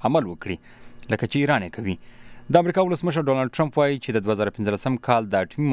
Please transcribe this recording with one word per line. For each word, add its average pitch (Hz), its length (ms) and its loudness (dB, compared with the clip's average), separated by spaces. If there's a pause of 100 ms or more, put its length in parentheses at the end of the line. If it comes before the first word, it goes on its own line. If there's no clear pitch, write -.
(100)
عمل 139 200 2
وکړي، 85 260 -8 (540)
لکه 110 160 0
چې - 140 -6
ایران 131 280 2
یې - 80 -10
کوي. 98 200 -4 (560)
د 175 120 8
امریکا 180 240 2
ولسمشر 160 400 0
ډونالډ 131 300 0
ټرمپ 151 240 2
وایي 143 160 2
چې - 180 -6
د 101 80 0
دوه 104 160 0
زره 101 160 -2
پنځلسم 107 540 -2
کال 113 240 2
د 95 100 2
اټومي 147 280 -2